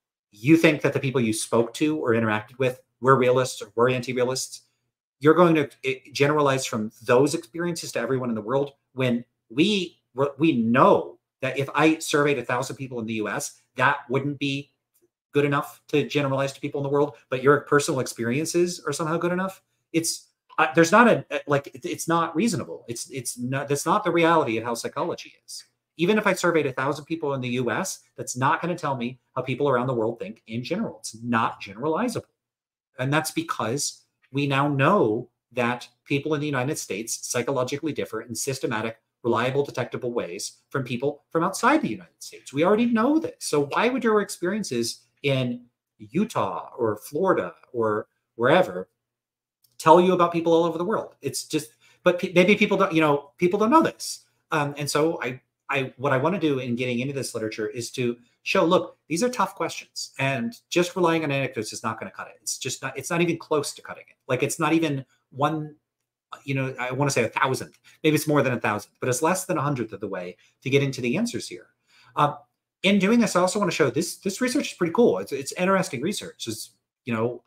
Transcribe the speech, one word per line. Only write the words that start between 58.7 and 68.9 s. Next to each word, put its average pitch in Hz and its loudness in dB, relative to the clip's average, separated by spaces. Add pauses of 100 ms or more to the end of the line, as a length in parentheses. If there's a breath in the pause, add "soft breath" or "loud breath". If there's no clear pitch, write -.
these 170 -4
are 247 2
tough 202 -2
questions, - -10
and 127 -2 (160)
just 175 0
relying 165 2
on 143 -2
anecdotes 131 -4
is 107 -12
not 113 -4
gonna 98 -12
cut - -14
it. - -20
It's - -8
just - -10
not, 139 -10
it's 127 -8
not 170 0
even 170 0
close - -2
to - -20
cutting - -16
it. - -20 (120)
Like, 127 -2
it's 135 -2
not 156 2
even 147 0 (240)
one, 151 -4 (680)
you 139 -4
know, 131 -2
I 123 -6
wanna 135 0
say 123 2
a 104 0
thousandth, - -4 (240 soft breath)
maybe 156 4
it's 151 -2
more 147 4
than 131 0
a 117 -2
thousandth, 104 -4